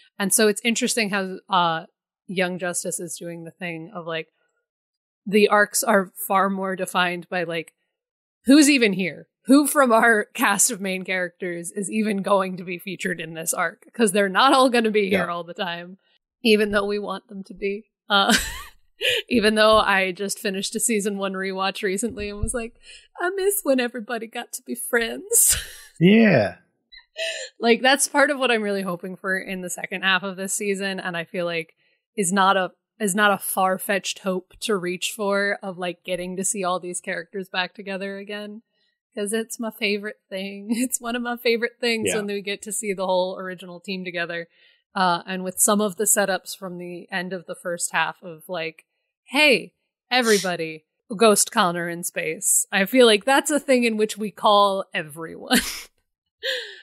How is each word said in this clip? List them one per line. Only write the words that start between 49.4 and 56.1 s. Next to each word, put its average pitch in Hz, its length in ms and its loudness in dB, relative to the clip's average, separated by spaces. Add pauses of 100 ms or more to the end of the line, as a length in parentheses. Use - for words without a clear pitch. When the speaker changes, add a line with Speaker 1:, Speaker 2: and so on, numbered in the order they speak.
Speaker 1:
everybody, 180 760 0 (320)
Ghost 214 360 4
Connor 175 360 0
in 170 140 -8
space." - 680 -2
I 196 140 2
feel 254 200 6
like 214 180 4
that's 285 280 2
a 294 80 2
thing 247 240 2
in 226 120 0
which 214 220 -2
we 202 140 -6
call 202 600 4
everyone. 165 680 -2
<laughs> - 80 -4 (1120)